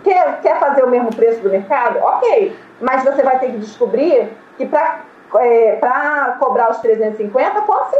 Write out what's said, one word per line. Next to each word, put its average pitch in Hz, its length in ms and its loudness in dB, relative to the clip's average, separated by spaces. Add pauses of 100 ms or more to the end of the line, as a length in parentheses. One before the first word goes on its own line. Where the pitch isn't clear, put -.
quer, 359 360 2
quer 311 200 2
fazer 277 240 2
o 247 40 2
mesmo 247 260 0
preço 226 280 2
do 196 80 0
mercado? 220 500 -2
Ok, - 540 2 (260)
mas 262 220 0
você 277 220 0
vai 262 160 2
ter 269 100 -4
que 220 80 -8
descobrir 240 680 0 (280)
que 262 100 -6
pra, 320 340 -2 (360)
é, 233 440 4
pra 277 580 -2
cobrar 247 320 0
os 226 80 -6
trezentos 214 400 -2
e 214 60 -4
cinquenta, 320 380 -2
quantos 415 380 -2